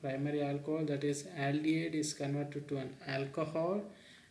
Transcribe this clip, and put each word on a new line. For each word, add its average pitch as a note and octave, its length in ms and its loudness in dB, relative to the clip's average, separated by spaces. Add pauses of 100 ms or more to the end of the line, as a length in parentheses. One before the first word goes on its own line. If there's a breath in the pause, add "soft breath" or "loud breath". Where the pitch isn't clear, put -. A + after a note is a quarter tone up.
primary C#3+ 420 2
alcohol, D3 400 0
that C#3+ 220 0
is C#3+ 180 0 (160)
aldehyde D#3 560 2
is D3+ 180 0
converted C#3+ 540 -2
to C#3+ 80 -2
an B2+ 180 -4 (140)
alcohol, D#3+ 760 0 (500 loud breath)